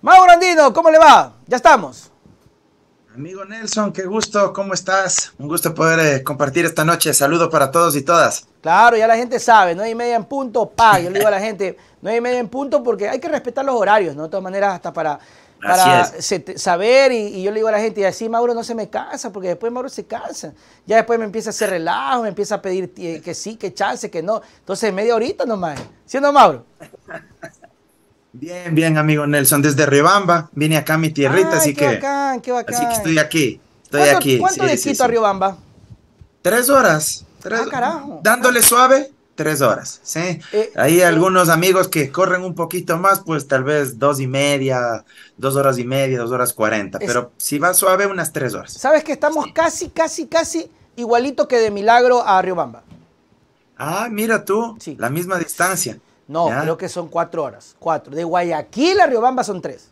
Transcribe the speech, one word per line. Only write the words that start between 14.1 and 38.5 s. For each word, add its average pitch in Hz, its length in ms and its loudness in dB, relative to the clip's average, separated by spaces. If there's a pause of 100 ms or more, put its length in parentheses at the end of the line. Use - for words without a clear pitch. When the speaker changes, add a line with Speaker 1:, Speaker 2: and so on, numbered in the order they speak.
Speaker 1:
¿no? 151 100 -10
De 160 40 -10
todas 185 160 -8
maneras, 196 300 -2
hasta 170 180 -12
para, 151 260 -4 (420)
para 180 420 4
Speaker 2:
Así 175 160 -4
es. 175 60 -12
Speaker 1:
se-, 185 140 -4
te-, - 200 -14
saber, 233 520 2
y, 247 60 -2 (220)
y 185 40 -8
yo 196 80 -2
le 214 60 -6
digo 220 120 0
a 220 40 0
la 208 80 0
gente, 214 220 -4
y - 20 0
así 226 240 -2
Mauro 233 260 0
no 233 80 -6
se 233 140 -8
me 208 120 -8
cansa, 247 440 -10
porque 185 160 -8
después 180 240 -6
Mauro 254 160 -8
se 226 180 -14
cansa. - 460 -12 (340)
Ya 214 100 2
después 226 220 2
me 226 60 -4
empieza 214 260 -8
a - 20 -10
hacer 202 180 -2
relajo, 226 520 -4
me 220 60 -4
empieza 202 280 -6
a - 60 -8
pedir 185 320 -6
ti-, 165 260 -10
que 165 140 -12
sí, 220 220 -12
que 196 180 -10
chance, 214 340 -6
que 165 140 -8
no. 208 180 -4 (200)
Entonces, 196 340 -4
media 226 220 0
horita 254 280 -4
nomás, 175 360 -6 (260)
¿sí - 120 -8
o - 20 -2
no, 285 120 2
Mauro? 185 320 4 (140)
<laughs> - 220 -20 (1300)
Speaker 2:
Bien, 170 440 -10
bien, 160 200 2
amigo 151 300 0
Nelson, 147 340 2
desde 147 260 2
Riobamba, 170 680 4
vine 156 240 -2
acá 151 180 -2
a 160 40 0
mi 160 120 -2
tierrita, 147 400 2
Speaker 1:
Ay, - 80 0
Speaker 2:
así 151 160 2
Speaker 1:
qué 285 60 -6
Speaker 2:
que, - 160 2
Speaker 1:
bacán, 277 440 -4
qué 247 120 -8
bacán. 233 240 -4
Speaker 2:
así 240 100 -2
que 233 80 -2
estoy 160 240 -2
aquí, 151 420 -2 (220)
estoy - 200 -4
Speaker 1:
¿Cuánto, 147 160 6
Speaker 2:
aquí, 131 200 2
Speaker 1:
cuánto 381 240 0
Speaker 2:
sí, 349 80 0
Speaker 1:
de 277 60 0
Speaker 2:
sí, - 160 -4
Speaker 1:
Quito - 100 0
a 247 40 2
Speaker 2:
sí. 240 40 2
Speaker 1:
Riobamba? 196 460 0 (840)
Speaker 2:
Tres 240 300 0
horas, 190 540 2 (180)
tres, 226 220 -6
Speaker 1:
Ah, - 40 -8
carajo. 277 540 -6
Speaker 2:
dándole 240 400 2